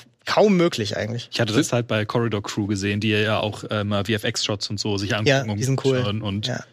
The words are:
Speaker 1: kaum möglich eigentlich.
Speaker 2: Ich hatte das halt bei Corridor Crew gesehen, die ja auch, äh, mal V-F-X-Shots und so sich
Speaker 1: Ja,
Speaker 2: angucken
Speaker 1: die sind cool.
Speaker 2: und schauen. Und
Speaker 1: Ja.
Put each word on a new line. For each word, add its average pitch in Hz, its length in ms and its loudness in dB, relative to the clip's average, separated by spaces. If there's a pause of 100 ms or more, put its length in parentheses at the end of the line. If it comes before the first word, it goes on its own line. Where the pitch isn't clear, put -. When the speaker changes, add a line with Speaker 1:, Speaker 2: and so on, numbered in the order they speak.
(240)
Speaker 1:
kaum 196 320 6
möglich 120 400 2
eigentlich. 110 360 -6
Speaker 2:
Ich - 80 0
hatte 107 120 0
das 135 200 2
halt 120 160 0
bei 107 160 0
Corridor 113 360 0
Crew 101 280 -2
gesehen, 101 320 0
die 110 100 2
ja 107 300 2
auch, - 240 -4
äh, 107 180 -2
mal 101 220 0
V-F-X-Shots 107 680 -2
und 101 80 -4
so 104 200 -2
sich 98 120 -2
Speaker 1:
Ja, 107 80 0
Speaker 2:
angucken 110 380 2
Speaker 1:
die 117 80 -2
sind 131 200 0
cool. 135 140 2
Speaker 2:
und 123 60 0
schauen. 104 180 -2
Und 104 240 -4
Speaker 1:
Ja. 123 160 -6 (100)